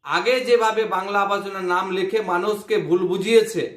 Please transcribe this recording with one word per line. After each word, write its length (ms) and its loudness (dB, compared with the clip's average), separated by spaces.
আগে 300 0
যেভাবে 360 2
বাংলা 300 -2
আবাস 160 -2
যোজনার 320 -6
নাম 120 0
লিখে 220 0
মানুষকে 420 -2
ভুল 140 2
বুঝিয়েছে 520 2